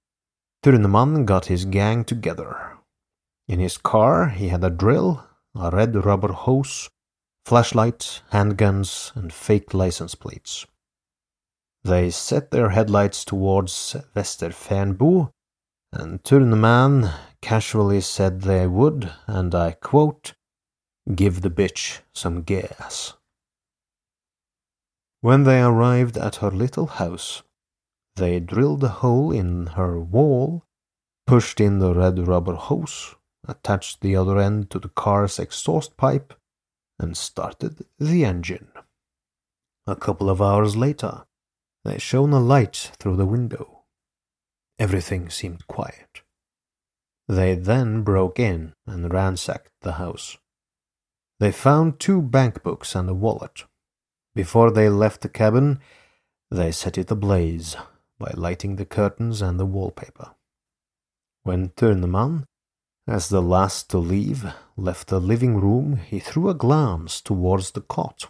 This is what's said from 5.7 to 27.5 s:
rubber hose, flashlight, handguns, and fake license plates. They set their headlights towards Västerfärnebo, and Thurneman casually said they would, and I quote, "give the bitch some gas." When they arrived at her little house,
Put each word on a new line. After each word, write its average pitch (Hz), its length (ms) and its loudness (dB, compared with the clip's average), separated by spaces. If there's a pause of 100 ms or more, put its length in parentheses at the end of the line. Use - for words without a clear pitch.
rubber 98 300 2
hose, - 560 -2 (560)
flashlight, 117 760 0 (100)
handguns, 101 840 0
and 90 160 -8
fake - 420 0
license 90 420 -2
plates. - 500 -14 (1160)
They 90 280 2
set - 420 -4
their 113 200 2
headlights 101 520 2
towards 95 720 -2 (180)
Västerfärnebo, 98 1160 -2 (640)
and 82 300 -10
Thurneman 120 840 6 (320)
casually 104 600 0
said 95 400 -2
they 92 260 2
would, 110 460 0 (140)
and 92 280 -2
I 85 160 0
quote, - 640 0 (800)
"give 90 260 0
the 95 80 0
bitch - 520 -4 (100)
some 85 320 -6
gas." - 720 -8 (2000)
When 131 240 6
they 131 160 6
arrived 120 560 4
at - 200 -4
her 101 140 -2
little 127 360 -2
house, - 560 -8 (720)